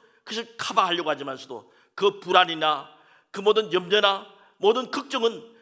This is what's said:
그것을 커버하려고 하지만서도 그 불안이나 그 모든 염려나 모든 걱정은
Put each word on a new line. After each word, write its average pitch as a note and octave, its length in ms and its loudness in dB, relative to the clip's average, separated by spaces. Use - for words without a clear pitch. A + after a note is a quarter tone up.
그것을 A3+ 320 -12
커버하려고 F3 540 -2
하지만서도 C3+ 600 -10
그 G3 240 0
불안이나 E3 720 0
그 G3 80 -12
모든 G#3 320 2
염려나 G3 560 0
모든 A3+ 340 2
걱정은 A#3 500 -4